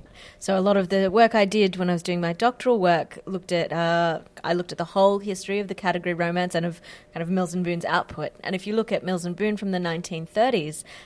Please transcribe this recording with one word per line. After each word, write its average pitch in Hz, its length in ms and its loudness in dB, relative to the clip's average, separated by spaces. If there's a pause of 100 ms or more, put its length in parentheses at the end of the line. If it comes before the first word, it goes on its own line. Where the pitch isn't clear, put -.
(400)
So 190 200 0
a - 20 2
lot 196 160 4
of 180 120 0
the 190 200 2
work 226 240 6
I 208 120 4
did 190 320 2
when 180 120 0
I 180 40 2
was 170 100 -2
doing 175 180 -2
my 170 120 -2
doctoral 240 460 2
work 175 460 2
looked 185 280 -8
at, 170 200 0
uh, 170 460 2 (240)
I 165 100 0
looked 175 200 -4
at - 40 -14
the 170 80 -2
whole 196 340 4
history 202 400 -6
of 196 100 -6
the 190 60 -8
category 175 380 -2
romance 175 400 -2
and 170 120 0
of 170 160 -6 (320)
kind 165 100 -6
of 165 60 -6
Mills 180 240 0
and 180 100 -2
Boon's 170 220 -2
output. - 460 -2 (120)
And 190 120 -4
if 185 120 -6
you 208 80 -2
look 220 160 0
at 185 140 0
Mills 180 200 -2
and 175 120 -4
Boon 214 200 0
from 196 140 -4
the 180 80 0
nineteen 170 480 -4
thirties, 208 560 0 (220)